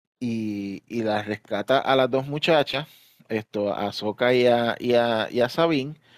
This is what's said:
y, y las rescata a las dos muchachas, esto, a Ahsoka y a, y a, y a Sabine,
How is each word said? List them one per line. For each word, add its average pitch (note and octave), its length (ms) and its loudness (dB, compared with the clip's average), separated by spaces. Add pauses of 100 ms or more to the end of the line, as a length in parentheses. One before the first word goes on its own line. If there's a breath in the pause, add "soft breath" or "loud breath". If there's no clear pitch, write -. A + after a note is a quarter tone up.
(200)
y, G#2+ 640 -6
y A#2 160 -4
las G#2+ 240 -2
rescata G#2 540 -2
a C3+ 160 2
las B2+ 140 4
dos C3 180 0
muchachas, D3 600 0 (400 soft breath)
esto, G#2+ 460 -2
a G2+ 140 -4
Ahsoka G#2+ 440 0
y B2 140 4
a, A#2+ 320 2
y A#2+ 160 0
a, A#2 360 2
y A#2+ 100 0
a A#2+ 100 2
Sabine, D#3 500 -2 (180 soft breath)